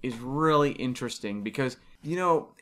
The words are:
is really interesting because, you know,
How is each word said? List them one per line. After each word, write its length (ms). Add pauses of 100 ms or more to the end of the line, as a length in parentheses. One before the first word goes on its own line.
is 160
really 540
interesting 720
because, 340 (260)
you 140
know, 460